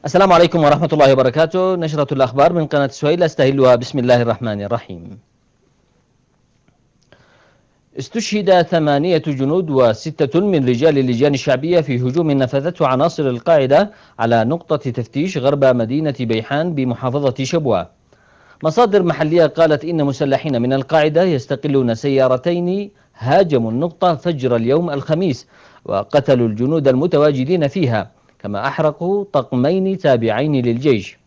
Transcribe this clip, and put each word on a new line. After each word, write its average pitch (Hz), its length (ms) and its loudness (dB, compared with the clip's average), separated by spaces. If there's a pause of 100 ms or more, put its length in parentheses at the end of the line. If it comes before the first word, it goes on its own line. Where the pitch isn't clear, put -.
السلام 190 280 4
عليكم 170 300 4
ورحمة 147 300 2
الله 143 200 6
وبركاته. 160 600 0
نشرة 156 380 -4
الأخبار 135 400 2
من 165 140 -2
قناة 143 200 -2
سهيل 156 360 -2
أستهلها. 135 520 2
بسم 123 240 -4
الله 123 220 2
الرحمن 110 400 -4
الرحيم. 101 580 -10 (2750)
استشهد 196 640 0
ثمانية 160 560 0
جنود 147 520 -2
وستة 131 720 0
من 175 300 0
رجال 143 280 2
اللجان 131 360 0
الشعبية 147 480 0
في 131 200 -4
هجوم 147 300 0
نفذته 139 560 -2
عناصر 139 420 0
القاعدة 143 600 2 (280)
على 117 240 2
نقطة 156 320 -4
تفتيش 139 640 -6
غرب 139 280 0
مدينة 127 540 0
بيحان 135 560 -4
بمحافظة 131 680 -4
شبوة. 127 460 -2 (760)
مصادر 185 400 2
محلية 160 420 2
قالت 156 400 0
إن 165 180 -2
مسلحين 135 580 -2
من 127 120 0
القاعدة 151 500 0
يستقلون 139 720 -2
سيارتين 170 960 -2 (260)
هاجموا 135 540 2
النقطة 165 440 -2
فجر 131 400 -2
اليوم 139 340 0
الخميس، 151 580 -4 (380)
وقتلوا 120 640 0
الجنود 131 400 -2
المتواجدين 147 800 0
فيها، 120 440 -2 (280)
كما 104 280 -8
أحرقوا 170 680 -2
طقمين 175 640 -2
تابعين 127 680 0
للجيش. 120 600 -2